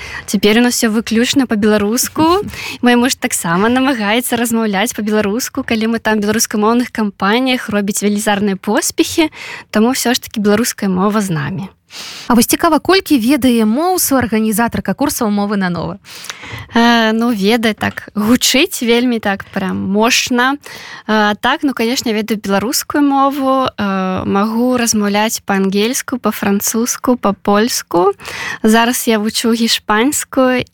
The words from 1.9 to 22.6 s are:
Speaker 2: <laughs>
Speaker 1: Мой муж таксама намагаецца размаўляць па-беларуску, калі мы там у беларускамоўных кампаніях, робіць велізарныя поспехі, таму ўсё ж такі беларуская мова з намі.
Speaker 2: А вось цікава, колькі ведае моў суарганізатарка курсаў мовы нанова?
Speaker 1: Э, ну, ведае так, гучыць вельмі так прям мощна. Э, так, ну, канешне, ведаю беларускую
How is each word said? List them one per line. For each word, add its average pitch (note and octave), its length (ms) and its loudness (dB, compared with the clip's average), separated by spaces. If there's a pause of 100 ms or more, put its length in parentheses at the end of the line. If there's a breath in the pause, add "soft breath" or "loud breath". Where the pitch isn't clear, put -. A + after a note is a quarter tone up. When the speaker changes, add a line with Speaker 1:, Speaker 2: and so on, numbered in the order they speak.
Speaker 2:
<laughs> - 300 -12
Speaker 1:
Мой A#3+ 80 6
муж A#3+ 240 2
таксама F#3+ 480 -2
намагаецца B3 720 0
размаўляць A3 560 -2
па-беларуску, G#3+ 720 -2
калі A3+ 240 -2
мы A3+ 80 0
там A3 200 0
у G#3 40 -2
беларускамоўных A3 720 0
кампаніях, A#3 800 0
робіць G3+ 320 0
велізарныя G#3 480 0
поспехі, D#4 800 0 (400 loud breath)
таму A#3 240 2
ўсё A#3+ 160 0
ж - 80 -4
такі - 160 -12
беларуская G#3 480 0
мова G3 320 0
з F#3+ 160 -2
намі. D#3 400 -6 (520 loud breath)
Speaker 2:
А B3+ 80 2
вось A3+ 120 4
цікава, - 320 2
колькі F4 400 2
ведае A#3 500 2
моў E4 300 0
суарганізатарка A3 960 0
курсаў B3+ 360 -2
мовы G3+ 260 0
нанова? F3 420 -4 (760 loud breath)
Speaker 1:
Э, A#3 380 4
ну, A3+ 200 0
ведае A3 420 2
так, - 400 -6
гучыць B3 680 2
вельмі A#3+ 360 2
так G3+ 340 -4
прям F#3+ 240 -4
мощна. A#3 800 0 (500 loud breath)
Э, G#3+ 340 2
так, C4+ 220 0
ну, C4+ 120 0
канешне, A#3+ 380 -2
ведаю G#3+ 280 -2
беларускую G#3 640 0